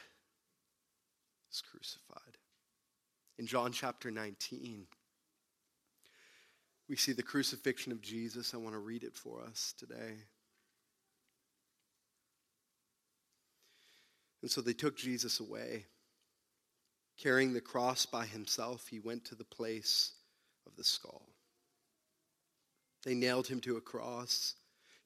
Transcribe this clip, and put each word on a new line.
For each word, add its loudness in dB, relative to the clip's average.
is -4
crucified. -14
In -6
John 2
chapter -4
nineteen, -6
we -2
see 6
the 2
crucifixion 2
of -4
Jesus. -4
I -6
want -4
to -2
read -4
it -8
for -10
us -4
today. -10
And -2
so 4
they 4
took 2
Jesus 0
away. -6
Carrying 8
the 2
cross 4
by 0
himself, -4
he -8
went -4
to -12
the -12
place 0
of -20
the -8
skull. 0
They 2
nailed 4
him -2
to 2
a -4
cross. -2